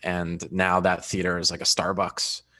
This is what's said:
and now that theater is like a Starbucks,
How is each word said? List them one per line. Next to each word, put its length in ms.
and 480
now 300
that 240
theater 320
is 140
like 100
a 40
Starbucks, 760